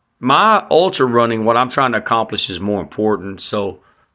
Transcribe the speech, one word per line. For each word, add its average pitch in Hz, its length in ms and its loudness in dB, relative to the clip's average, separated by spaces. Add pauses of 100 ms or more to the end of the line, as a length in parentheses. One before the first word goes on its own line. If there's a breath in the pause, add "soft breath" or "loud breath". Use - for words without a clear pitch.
(200)
my 180 500 2
ultra 165 360 2
running, 117 380 2
what 113 120 2
I'm 123 140 2
trying 131 200 0
to 113 80 -2
accomplish 110 500 -2
is 87 120 -8
more 101 200 -2
important. 98 600 -4
So 98 400 -6 (340 soft breath)